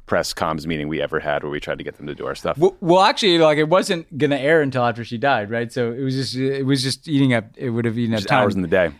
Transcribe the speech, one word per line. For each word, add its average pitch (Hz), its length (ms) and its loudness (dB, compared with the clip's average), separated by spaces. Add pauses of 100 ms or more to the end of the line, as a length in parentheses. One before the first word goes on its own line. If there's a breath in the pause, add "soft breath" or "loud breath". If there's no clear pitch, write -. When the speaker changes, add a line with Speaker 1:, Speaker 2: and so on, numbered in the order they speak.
Speaker 1:
press 87 260 -2
comms 80 320 -2
meeting 76 240 -4
we 76 140 -4
ever 76 180 -2
had 73 220 -2
where 73 80 -6
we 73 100 -6
tried 73 160 -6
to 71 80 -10
get 73 140 -12
them 73 80 -14
to 73 80 -8
do 65 100 -12
our 67 100 -6
stuff. 80 220 -6
Speaker 2:
Well, 170 240 2
well, 180 220 2
actually, 202 340 2
like, 156 220 4
it 156 100 2
wasn't 175 480 -2
gonna 143 200 0
air 151 260 4
until 131 220 -2
after 117 200 -2
she 117 140 -8
died, 113 320 0
right? 117 200 -4
So 120 220 -2
it 123 80 -8
was 135 140 -2
just, 123 200 -4
it 135 300 -2
was 131 180 2
just 131 260 -6
eating 139 260 4
up, 110 100 0 (120)
it 139 140 -6
would 117 140 0
have 117 140 -2
eaten 113 160 0
up 110 60 0
Speaker 1:
Just 98 80 -6
Speaker 2:
time. 131 160 4
Speaker 1:
hours 104 100 2
in 95 80 -2
the 85 60 -2
day. 87 320 4